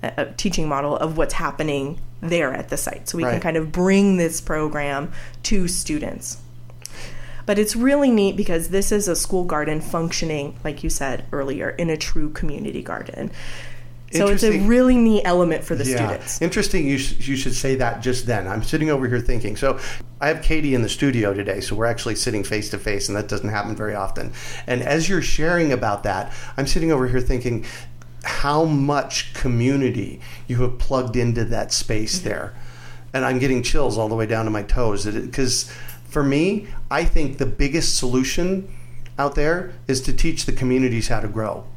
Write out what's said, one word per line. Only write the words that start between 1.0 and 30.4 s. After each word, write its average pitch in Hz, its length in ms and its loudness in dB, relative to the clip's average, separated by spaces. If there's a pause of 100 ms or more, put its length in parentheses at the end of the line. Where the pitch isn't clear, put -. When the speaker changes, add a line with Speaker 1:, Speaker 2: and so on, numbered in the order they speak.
Speaker 1:
what's 147 180 0
happening 147 640 -4 (220)
there 165 320 0
at - 160 -6
the - 80 -2
site. - 300 -6
So - 100 -6
we 170 60 0
Speaker 2:
Right. 123 100 2
Speaker 1:
can 175 80 0
kind 165 160 0
of 160 140 -2
bring 190 460 4
this 170 240 0
program 147 720 -2 (320)
to 196 240 4
students. - 680 -6 (1080)
But 202 140 2
it's 208 160 0
really 269 340 4
neat 208 260 4
because 170 340 0
this 190 220 2
is 202 160 2
a 170 80 0
school 180 280 0
garden 151 360 0
functioning, 160 840 -4
like 151 200 -6
you 156 60 -2
said 135 420 -2
earlier, 139 380 -4
in 170 220 -2
a 156 60 0
true 156 340 2
community - 500 -4
garden. - 480 -8 (840)
So 196 160 2
it's 196 160 4
a 226 40 6
Speaker 2:
Interesting. 202 200 4
Speaker 1:
really 254 280 8
neat 226 300 6
element 175 380 2
for 165 120 -2
the - 80 -2
Speaker 2:
Yeah. 127 120 0
Speaker 1:
students. - 460 -2
Speaker 2:
Interesting 160 460 2
you 139 100 2
sh-, - 300 2
you 135 80 0
should - 180 0
say 135 220 0
that 120 260 0
just 127 260 0
then. 104 200 0
I'm 110 160 -2
sitting 156 260 2
over 135 180 2
here 120 120 2
thinking. 110 380 2
So 135 200 0 (440)
I 143 80 0
have 160 120 -2
Katie 143 320 4
in 120 100 4
the 107 60 0
studio 117 440 2
today, 101 260 -2
so 98 160 -4
we're 110 100 0
actually 117 300 -2
sitting 107 280 -2
face 104 260 -4
to 104 80 -6
face, 98 320 -2
and 101 80 -2
that 104 100 -4
doesn't 104 220 -2
happen 107 260 -4
very 107 180 -4
often. 98 380 -2 (360)
And 123 140 0
as 151 280 0
you're 185 140 2
sharing 160 500 4
about 113 300 -2
that, 95 280 -2 (240)
I'm 139 100 -2
sitting 160 260 2
over 127 160 2
here 123 120 2
thinking 123 460 0 (580)
how 147 400 2
much 143 680 0
community 127 880 0 (280)